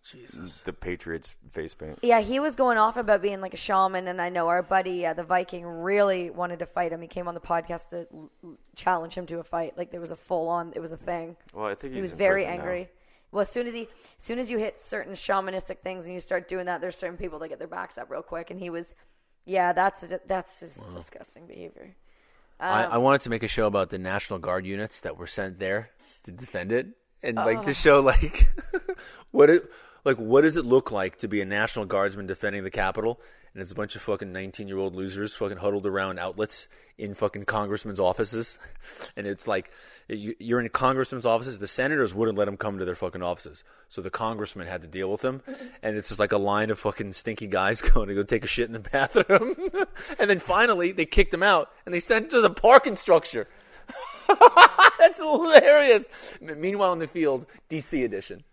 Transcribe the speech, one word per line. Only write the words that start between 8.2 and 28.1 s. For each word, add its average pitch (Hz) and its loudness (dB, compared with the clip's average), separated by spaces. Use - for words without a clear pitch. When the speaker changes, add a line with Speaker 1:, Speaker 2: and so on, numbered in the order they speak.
Speaker 3:
l-, 170 -20
challenge 165 -4
him 180 -10
to 170 -10
a 160 -12
fight. 170 -8
Like, 175 -10
there 175 -14
was 165 -14
a 165 -12
full-on, 170 -4
it - -6
was 160 -12
a 165 -14
thing. 170 -10
Speaker 2:
Well, 107 -8
I 101 -4
think 135 -14
Speaker 3:
He 127 -8
Speaker 2:
he's 196 -6
Speaker 3:
was 175 -8
Speaker 2:
in 165 -16
Speaker 3:
very 190 2
Speaker 2:
prison 175 -6
now. - -12
Speaker 3:
angry. 180 -8
Well, 202 -4
as 196 -2
soon 240 -6
as 233 -10
he, 233 -10
as - -20
soon 233 -8
as 240 -8
you 233 -4
hit 214 -6
certain 202 -10
shamanistic 190 -6
things 185 -12
and 180 -14
you 180 -12
start 175 -6
doing 185 -8
that, 175 -6
there's 180 -8
certain 175 -10
people 156 -10
that 160 -12
get 156 -12
their 170 -12
backs 180 -12
up 120 -14
real - -10
quick. 170 -12
And 180 -14
he 175 -12
was, 170 -12
yeah, 180 0
that's, 190 -2
that's 185 -8
just - -20
Speaker 1:
Wow. 90 -16
Speaker 3:
disgusting - -20
behavior. - -20
Speaker 1:
I, 120 0
Speaker 3:
Um, - -6
Speaker 1:
I 117 2
wanted 135 4
to - -10
make 113 -4
a 110 -4
show 110 0
about 98 0
the 95 -8
National 95 -6
Guard 92 -4
units 101 -8
that 80 -10
were 87 -14
sent 95 -10
there 101 -4
to 98 -18
defend 95 -10
it, 120 -2
and, 120 -4
like, 220 0
Speaker 3:
Oh. 107 -8
Speaker 1:
to 139 -2
show, 139 6
like, 139 6